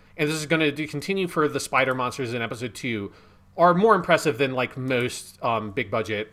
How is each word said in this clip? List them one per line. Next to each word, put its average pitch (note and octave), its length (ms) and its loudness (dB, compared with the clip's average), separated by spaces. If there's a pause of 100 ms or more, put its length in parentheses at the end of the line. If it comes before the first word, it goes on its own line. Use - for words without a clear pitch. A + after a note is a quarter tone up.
(160)
and D3+ 140 0
this D#3 60 -2
is D3+ 100 -6
gonna D#3 260 2
do, D3 160 -6
continue F#3 400 -4
for D#3+ 200 0
the C#3 120 -2
spider C3 360 2
monsters B2 400 -4
in A#2 80 -4
episode A#2 320 -8
two, A2 360 -6 (460)
are F3 160 6
more G#3 220 6
impressive D#3+ 420 2
than, C3 160 2
like, B2+ 240 -2
most, B2+ 640 -4
um, A2 280 0
big G#2+ 200 -4
budget, A2 420 -4